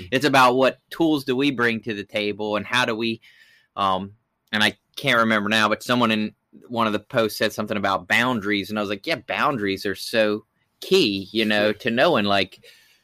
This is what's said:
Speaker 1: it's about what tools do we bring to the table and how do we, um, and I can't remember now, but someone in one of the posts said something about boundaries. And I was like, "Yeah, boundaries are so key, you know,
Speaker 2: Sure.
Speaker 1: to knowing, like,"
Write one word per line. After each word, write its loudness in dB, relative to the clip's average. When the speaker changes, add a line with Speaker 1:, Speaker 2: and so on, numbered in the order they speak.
Speaker 1:
it's 0
about 6
what 2
tools 0
do 0
we 0
bring 0
to -6
the -8
table -4
and -4
how 0
do -2
we, -4
um, -2
and -2
I 0
can't 0
remember 2
now, 2
but -2
someone 2
in -2
one -2
of -2
the 0
posts -2
said 0
something -4
about -2
boundaries. 0
And -4
I -2
was -4
like, -8
"Yeah, -4
boundaries -2
are -4
so -2
key, 0
you 0
know, 2
Speaker 2:
Sure. 0
Speaker 1:
to -6
knowing, 2
like," -2